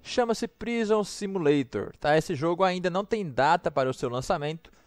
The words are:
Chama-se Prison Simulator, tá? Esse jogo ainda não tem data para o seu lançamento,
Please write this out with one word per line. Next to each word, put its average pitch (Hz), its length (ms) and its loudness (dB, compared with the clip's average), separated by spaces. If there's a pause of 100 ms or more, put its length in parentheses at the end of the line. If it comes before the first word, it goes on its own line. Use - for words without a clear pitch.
Chama-se 233 460 -2
Prison 220 560 0
Simulator, 147 920 0
tá? 151 200 2
Esse 160 160 0
jogo 170 300 0
ainda 185 260 0
não 185 140 -2
tem 208 260 -4
data 151 400 2
para 135 200 0
o 127 40 -4
seu - 140 -6
lançamento, 147 640 -4 (160)